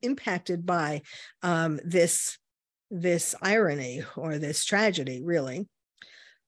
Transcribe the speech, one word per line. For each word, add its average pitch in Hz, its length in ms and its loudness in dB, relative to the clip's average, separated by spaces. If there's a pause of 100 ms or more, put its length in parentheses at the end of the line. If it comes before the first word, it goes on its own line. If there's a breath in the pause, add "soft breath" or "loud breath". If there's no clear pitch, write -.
impacted 180 640 -2
by, 151 380 0 (400 loud breath)
um, 165 420 2
this, 170 540 2 (520)
this 170 520 0
irony 151 600 2 (140)
or 156 220 -4
this 151 260 -2
tragedy, 165 580 0
really. 160 460 -2 (800 loud breath)